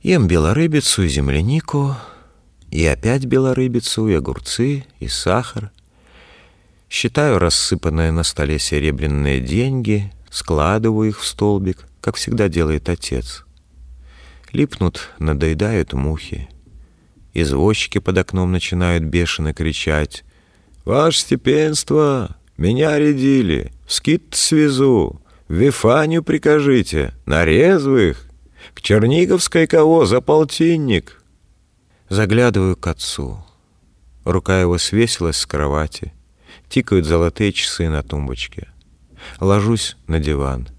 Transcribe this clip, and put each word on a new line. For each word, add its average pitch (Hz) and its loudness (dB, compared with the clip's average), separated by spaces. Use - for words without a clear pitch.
Ем 160 4
белорыбицу 107 2
и 85 2
землянику, 104 0
и 80 0
опять 117 0
белорыбицу, 127 0
и 104 2
огурцы, 131 -4
и - -8
сахар. 104 -4
Считаю 123 0
рассыпанные 82 0
на 82 0
столе 76 -2
серебряные 71 -2
деньги, 107 -2
складываю 107 0
их 107 -8
в - -6
столбик, 98 -2
как - -6
всегда 110 -2
делает 78 0
отец. - -6
Липнут, - -2
надоедают 80 0
мухи. 69 -6
Извозчики 82 0
под 95 0
окном 92 -2
начинают 87 0
бешено 80 -2
кричать: 76 -4
«Ваше 151 2
степенство, 143 0
меня 139 0
рядили, 135 2
в - -4
скит - -2
свезу, 135 2
в 76 -6
Вифанию 143 2
прикажите, 139 2
на 80 2
резвых, 135 2
к - -20
Черниговской 160 2
кого 160 6
за 117 2
полтинник». 151 0
Заглядываю 101 2
к - -12
отцу. 76 -8
Рука 92 0
его 87 2
свесилась 98 0
с - -6
кровати, 73 -4
тикают 95 0
золотые 85 0
часы - -4
на 76 -2
тумбочке. - -8
Ложусь 104 0
на 80 0
диван 69 -4